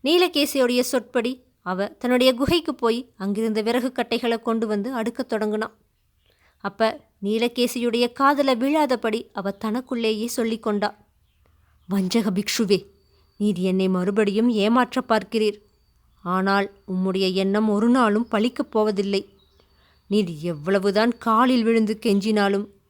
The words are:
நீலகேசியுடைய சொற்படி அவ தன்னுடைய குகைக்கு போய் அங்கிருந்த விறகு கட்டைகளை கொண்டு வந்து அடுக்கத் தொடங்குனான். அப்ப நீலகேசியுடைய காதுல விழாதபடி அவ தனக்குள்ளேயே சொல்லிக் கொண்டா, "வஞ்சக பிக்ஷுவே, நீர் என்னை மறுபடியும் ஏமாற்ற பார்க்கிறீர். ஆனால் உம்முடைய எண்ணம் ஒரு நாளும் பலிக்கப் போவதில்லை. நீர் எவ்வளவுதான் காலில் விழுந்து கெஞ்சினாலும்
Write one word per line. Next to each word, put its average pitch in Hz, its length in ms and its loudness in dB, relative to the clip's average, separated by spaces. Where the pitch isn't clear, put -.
நீலகேசியுடைய 285 760 2
சொற்படி 247 640 -4
அவ 185 260 -4
தன்னுடைய 254 460 2
குகைக்கு 294 420 0
போய் 233 400 -2
அங்கிருந்த 208 460 -2
விறகு 240 300 -2
கட்டைகளை 226 500 -4
கொண்டு 226 260 -2
வந்து 214 260 -4
அடுக்கத் 233 400 -6
தொடங்குனான். 214 400 -4
அப்ப 220 520 -4
நீலகேசியுடைய 240 960 0
காதுல 277 380 4
விழாதபடி 247 760 0
அவ 196 320 -6
தனக்குள்ளேயே 226 600 -2
சொல்லிக் 226 380 -4
கொண்டா, 208 340 -2
"வஞ்சக 196 420 0
பிக்ஷுவே, 196 540 0
நீர் 202 200 0
என்னை 185 320 0
மறுபடியும் 202 600 0
ஏமாற்ற 240 580 0
பார்க்கிறீர். 214 560 -2
ஆனால் 196 480 0
உம்முடைய 185 460 0
எண்ணம் 196 360 0
ஒரு 214 200 2
நாளும் 233 420 2
பலிக்கப் 240 400 -2
போவதில்லை. 202 580 -2
நீர் 196 220 0
எவ்வளவுதான் 190 760 0
காலில் 240 460 2
விழுந்து 220 380 0
கெஞ்சினாலும் 202 680 0